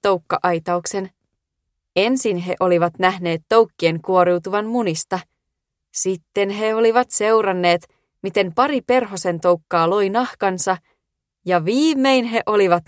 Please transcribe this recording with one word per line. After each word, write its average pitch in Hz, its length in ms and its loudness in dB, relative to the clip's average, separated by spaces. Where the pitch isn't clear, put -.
toukka-aitauksen. 180 1080 -2
Ensin 220 400 0
he 175 240 -6
olivat 175 380 0
nähneet 175 500 -2
toukkien 170 540 2
kuoriutuvan 185 640 0
munista. 196 540 -4
Sitten 190 560 -4
he 220 240 -4
olivat 226 360 2
seuranneet, 190 760 0
miten 190 320 -2
pari 269 260 0
perhosen 196 600 -2
toukkaa 170 500 0
loi 196 200 0
nahkansa, 190 680 -2
ja 175 180 0
viimein 262 600 2
he 233 220 -2
olivat 185 420 2